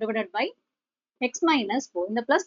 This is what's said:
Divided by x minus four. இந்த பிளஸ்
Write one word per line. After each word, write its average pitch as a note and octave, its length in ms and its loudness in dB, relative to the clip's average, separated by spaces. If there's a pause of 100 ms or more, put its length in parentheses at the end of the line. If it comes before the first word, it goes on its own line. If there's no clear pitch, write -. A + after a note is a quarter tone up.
Divided G#3+ 340 -2
by A3 80 0 (880)
x - 200 -12
minus B3 440 2
four. F3 180 -2
இந்த A3+ 160 -2
பிளஸ் D#4+ 200 4